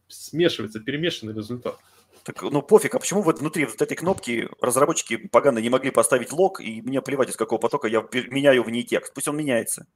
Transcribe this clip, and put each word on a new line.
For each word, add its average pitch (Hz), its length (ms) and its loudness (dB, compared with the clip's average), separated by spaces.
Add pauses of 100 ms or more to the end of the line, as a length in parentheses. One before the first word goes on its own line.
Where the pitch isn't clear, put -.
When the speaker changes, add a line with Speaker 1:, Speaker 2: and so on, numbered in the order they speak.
Speaker 1:
смешивается, - 720 -2
перемешанный 139 540 -4
результат. 113 440 -8 (460)
Speaker 2:
Так, - 180 -14
ну, - 200 2
пофиг, 160 320 6
а - 40 0
почему 190 220 0
вот 160 200 2
внутри 156 260 -2
вот 113 160 -6
этой 147 140 0
кнопки 139 520 -2 (120)
разработчики 123 560 2
поганые 117 460 2
не 117 60 -2
могли 131 220 2
поставить 117 420 2
лог, 185 280 2
и 113 200 -8
мне 127 220 -4
плевать, 131 260 0
из 95 80 -10
какого 113 240 -2
потока 117 260 -2
я 110 140 2
пе-, 123 280 -4
меняю 139 340 4
в 110 80 -4
ней 120 120 -4
текст. - 300 -4
Пусть - 160 -6
он 147 80 -4
меняется 131 600 -2